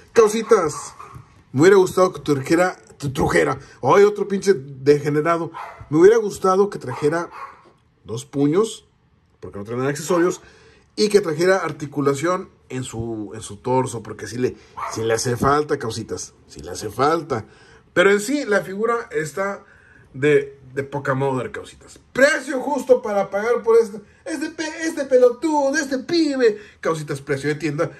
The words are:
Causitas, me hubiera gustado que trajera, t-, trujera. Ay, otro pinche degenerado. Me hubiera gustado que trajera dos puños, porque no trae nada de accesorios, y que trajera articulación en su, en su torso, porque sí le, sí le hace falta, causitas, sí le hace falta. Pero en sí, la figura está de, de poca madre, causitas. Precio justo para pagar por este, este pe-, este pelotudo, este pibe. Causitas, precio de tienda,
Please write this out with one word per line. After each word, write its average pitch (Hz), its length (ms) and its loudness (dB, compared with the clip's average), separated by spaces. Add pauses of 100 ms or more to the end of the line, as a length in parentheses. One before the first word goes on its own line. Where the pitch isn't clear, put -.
(120)
Causitas, 214 840 2 (580)
me 127 80 0
hubiera 196 160 8
gustado 180 360 4
que - 80 -14
trajera, 165 560 0 (220)
t-, 139 120 -6
trujera. 143 480 0 (240)
Ay, 175 220 6
otro 208 220 2
pinche 190 280 2
degenerado. 147 1000 0 (380)
Me 147 80 2
hubiera 202 180 10
gustado 196 540 0
que - 80 -12
trajera 147 520 -4 (720)
dos 110 200 -10
puños, 156 640 0 (540)
porque 98 180 -14
no 101 60 -10
trae 113 120 -8
nada 127 120 -2
de 143 40 -2
accesorios, 165 480 0 (560)
y 208 120 2
que 202 120 4
trajera 175 380 2
articulación 147 880 -4 (200)
en 127 160 -8
su, 113 500 -8
en 104 80 -14
su 101 160 -16
torso, 123 440 -2
porque - 240 -14
sí 110 120 -12
le, 127 180 -2 (360)
sí 113 100 -6
le 113 120 0
hace 120 220 -2
falta, 143 420 0
causitas, 107 560 -10 (120)
sí - 140 -20
le 82 100 -14
hace 95 200 -10
falta. 139 540 -2 (480)
Pero 180 180 4
en 202 100 2
sí, 262 240 -4
la 202 180 0
figura 220 480 -4
está 190 540 -6 (480)
de, 139 460 2 (160)
de 139 80 -6
poca 135 320 -4
madre, 131 380 -4
causitas. - 480 -18 (120)
Precio 269 480 2
justo 254 400 2
para 202 300 -2
pagar 226 320 -2
por 226 140 4
este, 214 240 0 (240)
este 311 260 -8
pe-, 330 320 -10
este 302 220 -6
pelotudo, 269 720 2
este 269 220 -4
pibe. 262 600 0 (220)
Causitas, 156 400 -6
precio 139 280 -4
de 151 60 -2
tienda, 151 460 -4